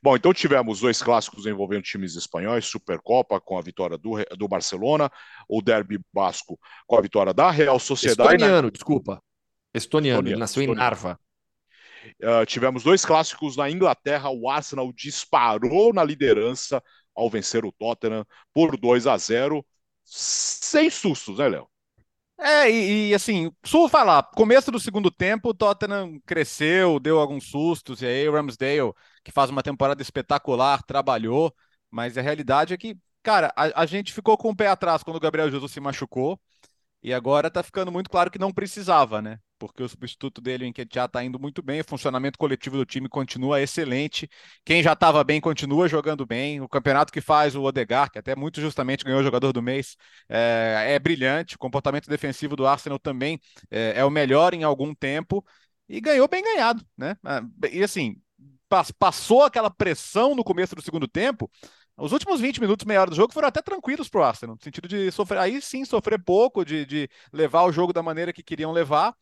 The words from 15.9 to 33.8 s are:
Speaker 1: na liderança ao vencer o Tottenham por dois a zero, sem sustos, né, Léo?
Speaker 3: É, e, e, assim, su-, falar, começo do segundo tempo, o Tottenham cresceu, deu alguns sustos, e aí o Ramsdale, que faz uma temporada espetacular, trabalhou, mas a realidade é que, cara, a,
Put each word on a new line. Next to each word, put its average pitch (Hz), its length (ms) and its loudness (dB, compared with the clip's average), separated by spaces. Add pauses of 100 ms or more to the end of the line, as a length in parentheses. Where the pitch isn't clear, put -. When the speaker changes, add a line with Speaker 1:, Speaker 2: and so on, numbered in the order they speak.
Speaker 1:
na 185 120 2
liderança 127 760 0 (340)
ao 113 140 0
vencer 110 360 -2
o 95 60 -6
Tottenham 110 540 -4 (280)
por 160 240 4
dois 120 300 4
a 120 100 4
zero, 131 480 -2 (400)
sem - 840 0
sustos, 131 500 -4
né, 143 100 2
Léo? 76 180 -4 (760)
Speaker 3:
É, 294 300 6
e, 208 380 0
e, 208 40 4
assim, 185 380 0 (140)
su-, 320 240 6
falar, 202 340 6 (100)
começo 240 380 6
do 233 80 -4
segundo 196 320 0
tempo, 208 380 -2
o 220 40 0
Tottenham 202 720 -2
cresceu, 165 720 2
deu 151 220 2
alguns 143 300 -2
sustos, 143 520 -4
e 127 40 -4
aí 135 240 0
o - 20 0
Ramsdale, 139 640 -2 (320)
que - 40 -20
faz 135 200 2
uma 139 120 -4
temporada 139 400 -2
espetacular, 135 840 -2
trabalhou, 135 680 -2 (380)
mas 117 260 -8
a 127 40 -2
realidade 147 520 0
é 180 40 -6
que, 208 200 -14 (240)
cara, 196 360 2
a, 156 240 0